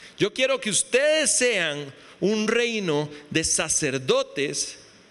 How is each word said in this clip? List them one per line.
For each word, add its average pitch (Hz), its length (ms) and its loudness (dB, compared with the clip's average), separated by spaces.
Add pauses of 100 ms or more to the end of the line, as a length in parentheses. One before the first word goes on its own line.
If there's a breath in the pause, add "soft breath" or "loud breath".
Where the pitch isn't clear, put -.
(180 loud breath)
"Yo 202 160 2
quiero 262 260 0
que 214 80 -6
ustedes 285 640 2
sean 160 640 0 (260 loud breath)
un 214 260 2
reino 214 600 0 (220 loud breath)
de 160 120 0
sacerdotes 147 1300 -2 (340)